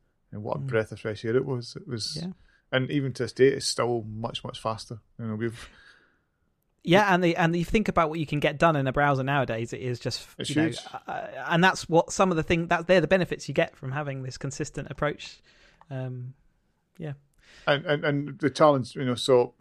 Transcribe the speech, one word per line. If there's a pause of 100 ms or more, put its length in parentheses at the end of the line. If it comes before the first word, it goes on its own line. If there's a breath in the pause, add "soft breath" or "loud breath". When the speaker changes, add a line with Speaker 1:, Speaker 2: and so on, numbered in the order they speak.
(320)
Speaker 1:
and
what
a
Speaker 2:
Mm.
Speaker 1:
breath
of
fresh
air
it
was.
It
was,
Speaker 2:
Yeah. (420)
Speaker 1:
and
even
to
this
day,
it's
still
much,
much
faster. (200)
You
know,
we've (1160 soft breath)
Speaker 2:
Yeah,
and
the,
and
you
think
about
what
you
can
get
done
in
a
browser
nowadays,
it
is
just, (120)
Speaker 1:
It's
Speaker 2:
you
know,
Speaker 1:
huge. (280)
Speaker 2:
uh, (220)
and
that's
what
some
of
the
thing,
that
they're
the
benefits
you
get
from
having
this
consistent
approach. (500 soft breath)
Um, (640)
yeah. (540 soft breath)
Speaker 1:
And,
and,
and
the
challenge,
you
know,
so